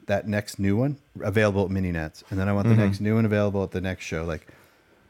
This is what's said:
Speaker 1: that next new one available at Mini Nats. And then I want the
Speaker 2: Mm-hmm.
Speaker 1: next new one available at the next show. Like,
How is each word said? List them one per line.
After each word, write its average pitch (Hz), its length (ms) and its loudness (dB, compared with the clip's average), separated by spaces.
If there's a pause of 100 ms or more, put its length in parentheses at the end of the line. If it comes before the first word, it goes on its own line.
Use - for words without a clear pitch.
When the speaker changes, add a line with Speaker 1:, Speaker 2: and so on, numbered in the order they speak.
Speaker 1:
that 101 200 -2
next 104 320 -4
new 98 160 2
one 139 220 0 (240)
available 101 440 2
at 92 60 -4
Mini 95 220 -2
Nats. 80 360 -6
And 95 100 -4
then 98 100 0
I 101 40 2
want 101 140 2
the 113 60 6
Speaker 2:
Mm-hmm. 113 100 4
Speaker 1:
next 98 160 0
new 107 160 0
one 113 100 2
available 101 380 0
at 90 80 -6
the 92 80 -4
next 92 240 -6
show. 82 220 -6
Like, 80 220 -8 (640)